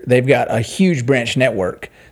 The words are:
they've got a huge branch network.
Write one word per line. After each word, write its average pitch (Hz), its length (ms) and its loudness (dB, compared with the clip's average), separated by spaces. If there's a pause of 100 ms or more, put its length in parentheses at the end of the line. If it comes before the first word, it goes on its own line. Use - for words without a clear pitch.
they've 123 180 2
got 123 240 2
a 113 120 -2
huge 156 440 0
branch 123 320 -2
network. 113 540 -2 (220)